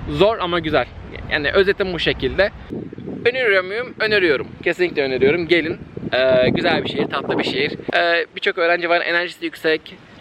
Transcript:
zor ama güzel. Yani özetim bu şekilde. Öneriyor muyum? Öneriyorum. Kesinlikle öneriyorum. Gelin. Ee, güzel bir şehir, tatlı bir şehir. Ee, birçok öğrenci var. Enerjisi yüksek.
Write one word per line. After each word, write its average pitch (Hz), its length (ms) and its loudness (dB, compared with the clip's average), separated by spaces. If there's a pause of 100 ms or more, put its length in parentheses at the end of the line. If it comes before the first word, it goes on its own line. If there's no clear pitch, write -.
zor 190 300 4
ama 175 200 -2
güzel. 151 260 2 (460)
Yani 147 200 0
özetim 190 420 2
bu 160 60 -4
şekilde. 135 520 0 (760)
Öneriyor 233 380 2
muyum? 214 360 -8
Öneriyorum. 185 480 2 (160)
Kesinlikle 170 380 0
öneriyorum. 139 460 2
Gelin. 151 320 2 (340)
Ee, 127 360 4
güzel 160 340 2
bir 131 60 -6
şehir, 143 180 -2
tatlı - 320 -4
bir - 40 0
şehir. 135 280 -2 (240)
Ee, 170 300 2 (100)
birçok 185 220 -2
öğrenci 170 320 2
var. 170 120 4
Enerjisi 170 440 -4
yüksek. 156 360 -2 (400)